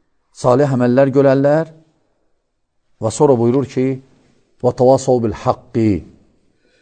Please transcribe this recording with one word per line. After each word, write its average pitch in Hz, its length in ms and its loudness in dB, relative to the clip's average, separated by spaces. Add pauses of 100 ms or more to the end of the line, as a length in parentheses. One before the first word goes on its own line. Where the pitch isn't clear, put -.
(300)
salih 135 420 0
əməllər 123 400 0
görərlər 139 600 0 (1300)
və 110 120 -4
sonra 143 240 2
buyurur 120 320 0
ki, 131 180 -4 (760)
və 123 100 0
tavasau 131 480 2
bil 110 160 -4
haqqi. 113 540 -4 (920)